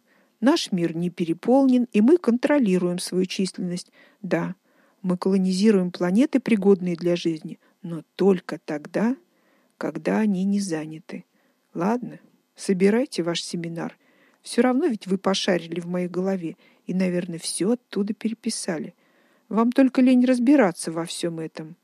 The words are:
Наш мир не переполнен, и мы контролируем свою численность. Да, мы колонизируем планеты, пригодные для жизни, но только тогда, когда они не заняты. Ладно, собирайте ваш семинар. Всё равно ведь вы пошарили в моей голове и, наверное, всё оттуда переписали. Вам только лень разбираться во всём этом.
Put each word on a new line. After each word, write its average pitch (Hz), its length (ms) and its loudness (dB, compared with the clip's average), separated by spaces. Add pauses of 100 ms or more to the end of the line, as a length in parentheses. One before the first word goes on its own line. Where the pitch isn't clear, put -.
(400)
Наш 294 320 2
мир 170 240 0
не 175 140 -2
переполнен, 247 840 2
и 208 100 4
мы 285 160 6
контролируем 214 840 2
свою 185 260 -2
численность. 180 640 -6 (300)
Да, 175 320 -4 (480)
мы 180 160 -2
колонизируем 190 760 2
планеты, 202 480 2
пригодные 190 560 2
для 175 200 0
жизни, 165 440 -6 (220)
но 165 220 -10 (120)
только 180 480 0
тогда, 233 540 -4 (640)
когда 160 400 -4
они 196 240 0
не 202 160 0
заняты. 160 680 -8 (480)
Ладно, 190 460 -4 (360)
собирайте 196 680 0
ваш 170 180 -4
семинар. 165 560 -8 (460)
Всё - 180 -2
равно 254 240 2
ведь 226 220 -4
вы 190 100 0
пошарили 175 640 -2
в 170 80 -10
моей 180 200 -4
голове 180 500 -4 (280)
и, 180 80 -6
наверное, 175 460 -2
всё - 320 -2
оттуда 208 420 -4
переписали. - 800 -8 (560)
Вам 233 220 2
только 262 300 4
лень 254 240 6
разбираться 247 640 4
во 165 140 -4
всём 170 340 -6
этом. 160 440 -12